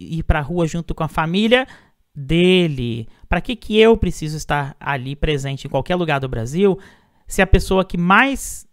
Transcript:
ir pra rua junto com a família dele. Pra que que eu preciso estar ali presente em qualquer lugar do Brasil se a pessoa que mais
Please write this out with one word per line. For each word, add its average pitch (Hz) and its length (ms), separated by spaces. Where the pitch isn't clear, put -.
ir 90 240
pra 156 160
rua 165 260
junto 165 260
com 160 120
a 147 40
família 214 600
dele. 147 920
Pra 175 120
que 254 140
que 214 240
eu 220 180
preciso 160 400
estar 143 440
ali 135 340
presente 139 540
em - 20
qualquer 139 240
lugar 156 240
do 131 100
Brasil 143 480
se - 120
a 190 60
pessoa 185 380
que 185 140
mais 214 760